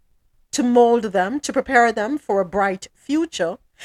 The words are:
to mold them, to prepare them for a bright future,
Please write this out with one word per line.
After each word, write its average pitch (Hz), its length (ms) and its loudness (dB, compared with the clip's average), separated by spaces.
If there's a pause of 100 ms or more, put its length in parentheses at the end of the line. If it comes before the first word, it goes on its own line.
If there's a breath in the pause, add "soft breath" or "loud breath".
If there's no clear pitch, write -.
(520)
to - 100 -2
mold 240 440 4
them, 196 340 -2
to - 120 -6
prepare 240 400 2
them 226 280 -4
for 202 200 -2
a 190 60 0
bright 190 480 -4
future, 277 640 -4 (280 loud breath)